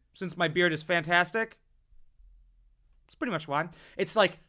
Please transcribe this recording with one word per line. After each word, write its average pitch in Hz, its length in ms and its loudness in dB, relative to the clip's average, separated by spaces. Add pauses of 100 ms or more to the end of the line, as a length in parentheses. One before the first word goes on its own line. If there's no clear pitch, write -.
(160)
since 170 200 -10
my 175 120 0
beard 170 260 2
is 156 80 -4
fantastic. 175 800 0 (1500)
That's - 80 -20
pretty 262 160 -4
much 156 180 -4
why. 151 220 -2 (260)
It's, - 200 0
like, 196 340 2